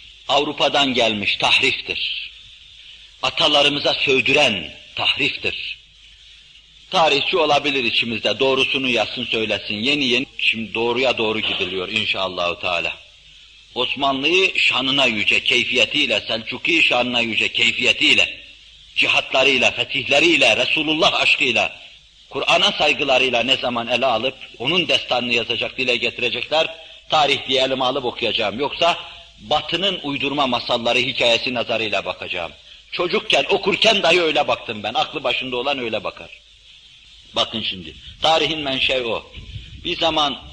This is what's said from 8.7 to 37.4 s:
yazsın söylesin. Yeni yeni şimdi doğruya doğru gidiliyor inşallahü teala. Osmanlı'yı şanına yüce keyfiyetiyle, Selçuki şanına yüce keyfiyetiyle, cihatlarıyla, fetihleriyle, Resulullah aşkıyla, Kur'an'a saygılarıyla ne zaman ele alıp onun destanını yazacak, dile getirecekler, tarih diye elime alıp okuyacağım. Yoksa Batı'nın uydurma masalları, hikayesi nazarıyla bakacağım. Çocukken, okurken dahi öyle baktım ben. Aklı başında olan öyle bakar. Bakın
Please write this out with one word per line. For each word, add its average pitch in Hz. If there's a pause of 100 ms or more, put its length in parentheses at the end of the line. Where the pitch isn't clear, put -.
yazsın 117
söylesin. 107
Yeni 135
yeni 123 (120)
şimdi 107
doğruya 120
doğru 110
gidiliyor 95
inşallahü 95
teala. 85 (800)
Osmanlı'yı 139
şanına 131
yüce 107
keyfiyetiyle, 120
Selçuki 127
şanına 123
yüce 110
keyfiyetiyle, 120 (560)
cihatlarıyla, 131
fetihleriyle, 135
Resulullah 151
aşkıyla, 123 (500)
Kur'an'a 165
saygılarıyla 131
ne 127
zaman 120
ele 123
alıp 120 (240)
onun 156
destanını 123
yazacak, 117
dile 123
getirecekler, 117 (420)
tarih 143
diye 131
elime 131
alıp 131
okuyacağım. 107
Yoksa 165 (400)
Batı'nın 165
uydurma 139
masalları, 120
hikayesi 127
nazarıyla 110
bakacağım. 90 (400)
Çocukken, 175
okurken 202
dahi 175
öyle 147
baktım 113
ben. 110
Aklı 147
başında 127
olan 139
öyle 110
bakar. 82 (1080)
Bakın 113